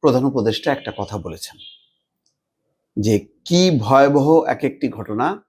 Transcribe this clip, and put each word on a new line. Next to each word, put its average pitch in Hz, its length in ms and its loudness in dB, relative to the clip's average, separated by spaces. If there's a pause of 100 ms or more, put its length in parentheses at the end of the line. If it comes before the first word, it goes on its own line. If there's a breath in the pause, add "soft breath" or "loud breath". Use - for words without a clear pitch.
প্রধান 127 240 2
উপদেষ্টা 127 460 -2
একটা 135 260 -6
কথা 104 200 -8
বলেছেন 82 400 -14 (1400)
যে 104 220 2 (260)
কি 180 340 4
ভয়াবহ 139 640 4
এক - 200 -4
একটি 139 260 -4
ঘটনা 127 600 -6